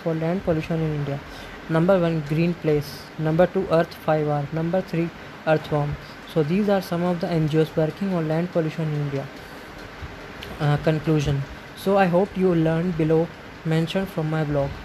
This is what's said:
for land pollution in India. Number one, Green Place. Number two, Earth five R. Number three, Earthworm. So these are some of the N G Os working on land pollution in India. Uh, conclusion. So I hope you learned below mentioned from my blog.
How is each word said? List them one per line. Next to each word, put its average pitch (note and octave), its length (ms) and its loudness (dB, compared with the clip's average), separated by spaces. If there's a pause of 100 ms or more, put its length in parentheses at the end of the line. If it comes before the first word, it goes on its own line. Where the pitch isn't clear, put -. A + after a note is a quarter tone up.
for E3+ 120 0
land E3 280 0
pollution D#3+ 460 0
in D3+ 60 -2
India. C#3 240 -2 (500)
Number F3 300 4
one, E3 280 2
Green E3+ 260 2 (120)
Place. D3 260 2 (280)
Number D#3+ 360 4
two, F#3+ 120 0 (120)
Earth E3+ 140 0 (160)
five D#3 180 2
R. D3 160 0 (160)
Number E3+ 220 0
three, E3+ 280 -2 (360)
Earthworm. D3 500 2 (380)
So D#3+ 180 4
these G3+ 180 2
are G3 120 4
some F3 220 -2
of F3+ 180 0
the F#3 80 -2 (100)
N D#3 100 4
G D#3 100 4
Os D#3 160 2
working E3 380 0
on E3 140 0
land E3 260 0
pollution D#3 400 0
in D3 80 -2
India. C#3 240 -4 (1300)
Uh, D3 180 4
conclusion. D3 640 2 (400)
So G3 140 4
I G3 80 6
hope F3+ 320 2
you F#3 180 4
learned E3 420 2
below D#3+ 300 4 (380)
mentioned E3 440 0
from D#3 200 -2
my D#3 140 0
blog. C#3+ 260 0 (140)